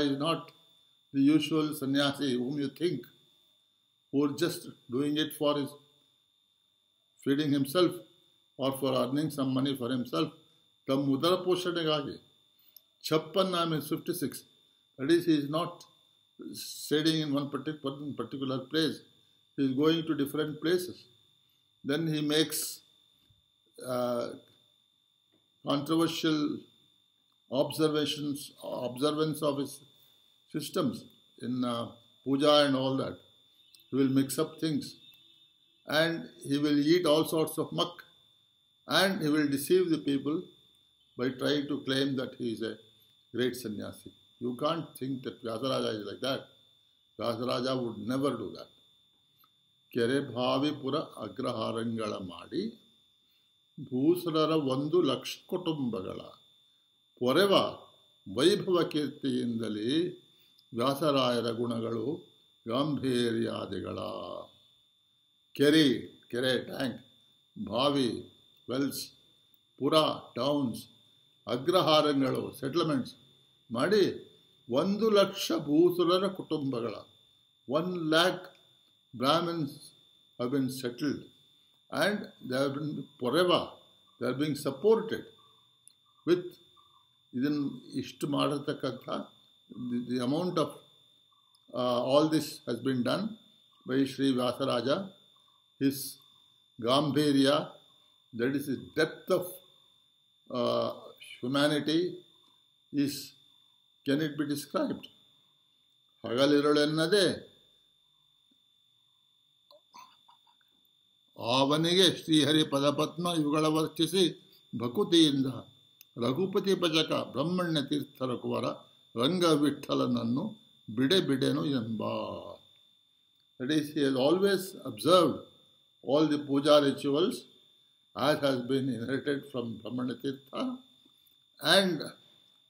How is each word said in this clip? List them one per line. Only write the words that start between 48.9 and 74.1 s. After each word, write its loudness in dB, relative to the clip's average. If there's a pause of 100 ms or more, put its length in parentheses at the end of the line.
ಕೆರೆ 0 (160)
ಬಾವಿ 0
ಪುರ -6
ಅಗ್ರಹಾರಂಗಳ -6
ಮಾಡಿ -8 (1160)
ಭೂಸುರರ 2 (120)
ಒಂದು 2
ಲಕ್ಷ -2 (140)
ಕುಟುಂಬಗಳ -4 (1000)
ಪೊರೆವ 4 (720)
ವೈಭವ 2
ಕೀರ್ತಿಯಿಂದಲೇ -2 (840)
ವ್ಯಾಸರಾಯರ 2
ಗುಣಗಳು -2 (640)
ಗಾಂಭೀರ್ಯಾದಿಗಳ. -2 (1600)
ಕೆರೆ, 6 (420)
ಕೆರೆ, 0 (120)
ಟ್ಯಾಂಕ್, -6 (560)
ಬಾವಿ, 0 (580)
ವೆಲ್ಸ್, -2 (760)
ಪುರ, 2 (400)
ಟೌನ್ಸ್, 0 (640)
ಅಗ್ರಹಾರಗಳು, 4 (100)
ಸೆಟಲ್ಮೆಂಟ್ಸ್, -2 (600)
ಮಾಡಿ, 4 (760)